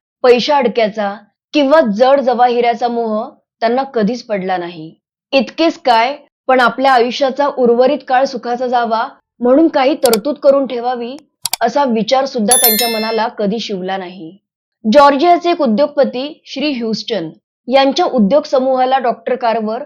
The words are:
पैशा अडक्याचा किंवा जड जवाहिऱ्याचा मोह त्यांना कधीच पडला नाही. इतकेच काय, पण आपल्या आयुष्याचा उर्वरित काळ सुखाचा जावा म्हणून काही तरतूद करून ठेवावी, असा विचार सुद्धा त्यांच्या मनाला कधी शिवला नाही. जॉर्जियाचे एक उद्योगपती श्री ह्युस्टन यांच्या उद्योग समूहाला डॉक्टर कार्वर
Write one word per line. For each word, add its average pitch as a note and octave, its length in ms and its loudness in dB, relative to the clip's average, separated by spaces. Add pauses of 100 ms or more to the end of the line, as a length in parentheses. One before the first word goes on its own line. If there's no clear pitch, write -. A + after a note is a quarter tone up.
(240)
पैशा B3+ 340 4
अडक्याचा G#3+ 580 -2 (380)
किंवा D4 280 4
जड B3+ 380 2
जवाहिऱ्याचा A#3+ 680 2
मोह A#3 420 -4 (300)
त्यांना A#3+ 240 0
कधीच A#3 400 -2
पडला F#3 340 -4
नाही. E3+ 380 -12 (360)
इतकेच D4 480 -2
काय, B3 360 2 (320)
पण B3+ 120 4
आपल्या B3 340 2
आयुष्याचा B3+ 540 0
उर्वरित B3+ 500 2 (100)
काळ C4 160 2
सुखाचा B3 440 -4
जावा A#3 400 -2 (320)
म्हणून C4 280 4
काही C#4+ 280 0
तरतूद B3+ 400 -2
करून C#4 300 2
ठेवावी, A#3+ 520 -6 (440)
असा A#3+ 220 0
विचार C4 420 0
सुद्धा A#3+ 300 -2
त्यांच्या A#3+ 340 0
मनाला A3 380 -4
कधी A3 320 -4
शिवला F#3+ 380 -8
नाही. F3+ 400 -14 (560)
जॉर्जियाचे D4+ 580 4
एक E4 100 -2
उद्योगपती C#4 840 -2
श्री C#4+ 260 -4
ह्युस्टन A3 580 -6 (380)
यांच्या C4+ 380 2
उद्योग B3+ 380 2
समूहाला C4 540 0
डॉक्टर B3 380 -4
कार्वर A3+ 500 -4